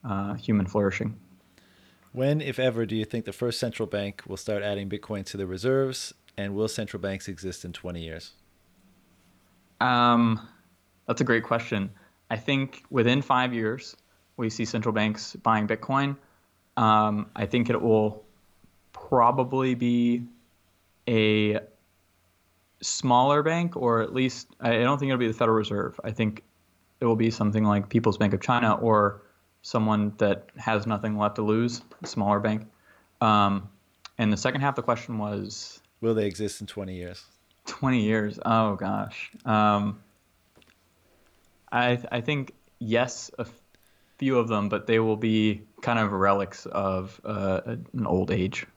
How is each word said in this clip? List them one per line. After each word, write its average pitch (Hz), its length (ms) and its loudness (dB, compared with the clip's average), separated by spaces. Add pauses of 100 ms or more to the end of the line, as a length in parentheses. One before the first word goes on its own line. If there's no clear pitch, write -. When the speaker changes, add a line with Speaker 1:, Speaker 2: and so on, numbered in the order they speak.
Speaker 1:
uh, 101 300 -4
human 104 320 0
flourishing. 104 520 -2 (920)
Speaker 2:
When, 143 280 0
if 135 200 -4
ever, 117 260 2
do 107 80 -4
you 110 100 0
think 113 200 -6
the 98 80 -10
first 120 260 -2
central 113 300 -4
bank 101 360 -6
will 101 120 -10
start 101 260 -4
adding 101 260 -4
Bitcoin 101 380 -8
to - 100 -12
the 98 120 -4
reserves? 131 680 -2 (220)
And 101 180 -6
will 110 140 0
central 104 340 -8
banks 95 240 -6
exist 92 380 -10
in 90 80 -10
twenty 85 320 -10
years? 80 260 -12 (1500)
Speaker 1:
Um, 120 680 4 (600)
that's - 120 -2
a 127 40 2
great 117 180 2
question. 113 480 -2 (400)
I 117 60 -4
think 135 520 -4
within 123 320 2
five 127 320 0
years, 117 440 -4 (400)
we 117 120 -2
see 110 160 -4
central 113 280 -2
banks 107 420 -2
buying 110 320 2
Bitcoin. 135 500 -2 (600)
Um, 107 580 4
I 107 120 -2
think 120 220 0
it 120 140 2
will 107 420 2 (680)
probably 127 840 2
be 120 480 2 (840)
a 107 500 4 (1200)
smaller 135 600 2
bank, 170 340 0
or 117 260 2
at - 120 -4
least, 131 320 -2 (140)
I, 117 160 2
I 113 80 2
don't 135 160 2
think 139 80 -2
it'll 131 100 0
be 120 80 0
the 107 80 0
Federal 110 220 2
Reserve. 104 480 -2
I 117 80 -6
think 107 320 -2 (560)
it 127 60 0
will 117 100 4
be 110 160 2
something 107 320 0
like 104 240 2
People's 113 280 2
Bank 104 160 2
of 104 80 0
China 117 340 2
or 104 480 2 (400)
someone 107 560 0
that 101 380 0
has 110 300 -2
nothing 107 320 -2
left 104 160 0
to 113 80 -4
lose, 113 400 0 (180)
a - 60 -14
smaller 101 320 0
bank. 107 300 -2 (520)
Um, 101 480 2 (500)
and 107 140 2
the 101 40 2
second 127 240 -2
half 139 140 0
of - 20 -4
the 123 60 -4
question 117 360 -2
was? 104 600 -8 (200)
Speaker 2:
Will 113 140 0
they 107 120 0
exist 98 340 -6
in 104 80 -12
twenty 95 260 -10
years? 87 300 -12 (420)
Speaker 1:
Twenty 127 340 0
years. 107 460 0
Oh, 110 300 4
gosh. 101 560 -6 (120)
Um, 104 540 2 (1700)
I, 123 260 2 (140)
I 120 80 -2
think, 139 340 -4 (240)
yes, 117 580 -2
a 117 100 -6 (720)
few 135 200 2
of 117 80 2
them, 104 220 0
but 101 180 -2
they 113 140 4
will 110 160 2
be 107 460 2 (200)
kind 117 160 0
of 104 140 2
relics 98 540 0
of, 95 580 -4
uh, 98 400 -2
an 113 420 -6
old 90 240 0
age. 95 340 -2 (120)